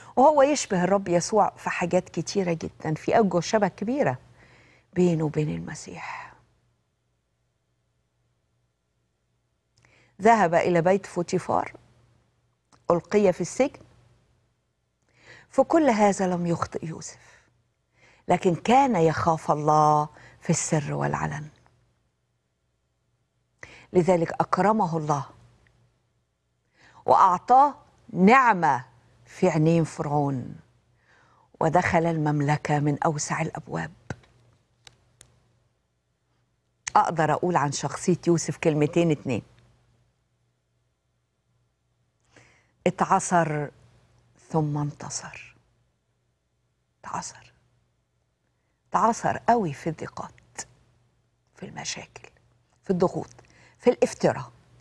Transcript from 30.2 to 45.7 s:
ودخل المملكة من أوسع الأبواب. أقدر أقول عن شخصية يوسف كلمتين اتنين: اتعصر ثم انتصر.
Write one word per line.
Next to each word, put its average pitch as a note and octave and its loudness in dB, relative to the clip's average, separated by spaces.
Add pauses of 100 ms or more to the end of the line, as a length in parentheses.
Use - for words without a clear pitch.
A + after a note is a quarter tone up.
ودخل E3 0
المملكة D3+ -2
من D3 -2
أوسع D3+ -4
الأبواب. D#3+ -10 (3000)
أقدر D#3+ 2
أقول F3 -2
عن C#3+ 0
شخصية - -4 (100)
يوسف E3 0
كلمتين D#3 2
اتنين: C3+ -4 (3500)
اتعصر E3 0 (800)
ثم D3+ -2
انتصر. - -12 (1500)